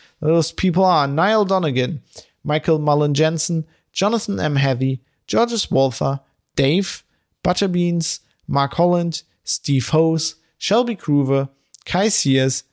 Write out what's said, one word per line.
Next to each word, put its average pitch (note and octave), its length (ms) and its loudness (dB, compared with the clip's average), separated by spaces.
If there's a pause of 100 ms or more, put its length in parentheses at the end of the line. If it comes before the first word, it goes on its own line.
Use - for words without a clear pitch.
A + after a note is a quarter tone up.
(200)
Those D#3+ 320 2
people F#3 320 0
are E3 220 4
Niall G3 380 2
Donegan, C#3+ 580 -2 (420)
Michael D#3 340 0
Mullen D3 360 2
Jensen, D#3+ 520 0 (260)
Jonathan G#3 480 -2
M. D3 160 0
Heavy, C3 440 0 (260)
Georges A#3 440 -2
Walther, C3+ 500 0 (360)
Dave, D#3 480 0 (400)
Butterbeans, F3 760 -2 (260)
Mark C#3 280 -2
Holland, F3 480 0 (220)
Steve - 460 -2
Hose, D#3+ 440 0 (240)
Shelby A#3 380 0
Groover, C#3 520 0 (360)
Kai G3 240 -2
Sears C3+ 640 0